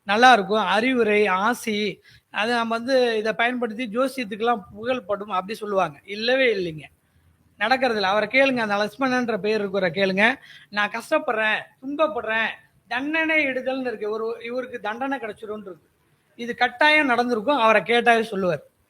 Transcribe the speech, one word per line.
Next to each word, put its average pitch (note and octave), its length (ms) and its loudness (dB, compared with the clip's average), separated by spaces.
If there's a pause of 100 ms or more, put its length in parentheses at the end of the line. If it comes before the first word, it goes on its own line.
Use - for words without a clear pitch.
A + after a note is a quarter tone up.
நல்லா A#3 280 6
இருக்கும், G3+ 320 2
அறிவுரை, G#3+ 640 2
ஆசி, G#3 720 -2 (300)
அதை A3 240 -2
நம்ம A#3 220 -2
வந்து A#3+ 420 0
இதை A3 140 -2
பயன்படுத்தி A#3+ 540 -4
ஜோசியத்துக்கெல்லாம் A#3 760 -4 (120)
புகழ்படும் G#3 560 -6
அப்படி F#3+ 260 -4
சொல்லுவாங்க. F#3+ 500 -2
இல்லவே A#3 500 0
இல்லைங்க, E3 280 -6 (760)
நடக்கிறதில்ல. A#3 420 0
அவரை G3+ 280 0
கேளுங்க, C4 280 2
அந்த G#3 200 -2
லட்சுமணன்ற A#3 640 -2
பேர் G#3 220 0
இருக்கிற F#3+ 300 -2
கேளுங்க. G3 440 2 (360)
"நான் G#3 200 -2
கஷ்டப்படுறேன், A3 720 0 (220)
துன்பப்படுறேன், A#3+ 640 -2 (420)
தண்டனை D#4 560 0
இடுதல்னு C4 420 -4
இருக்கு, G#3 240 -6
ஒரு A3 340 -4
இவருக்கு A#3+ 360 -8
தண்டனை A#3+ 380 -4
கிடைச்சிரும்னு G#3+ 480 -10
இருக்கு." F3 220 -18 (480)
இது A#3 180 -8
கட்டாயம் D4+ 520 4
நடந்திருக்கும். A#3+ 500 2
அவரை A3 260 6
கேட்டாவே A#3 400 4
சொல்லுவார். F#3+ 400 -2 (280)